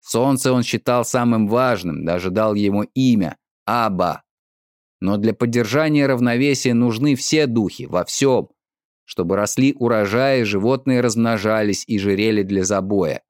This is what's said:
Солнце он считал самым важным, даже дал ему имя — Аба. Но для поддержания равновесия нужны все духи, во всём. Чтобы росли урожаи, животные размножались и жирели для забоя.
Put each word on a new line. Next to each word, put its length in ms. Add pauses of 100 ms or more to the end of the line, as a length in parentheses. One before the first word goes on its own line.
Солнце 520
он 100
считал 440
самым 420
важным, 560
даже 260
дал 240
ему 280
имя — 560 (280)
Аба. 560 (800)
Но 160
для 160
поддержания 720
равновесия 680
нужны 400
все 320
духи, 400
во 180
всём. 460 (560)
Чтобы 300
росли 380
урожаи, 680
животные 580
размножались 880
и 120
жирели 440
для 220
забоя. 640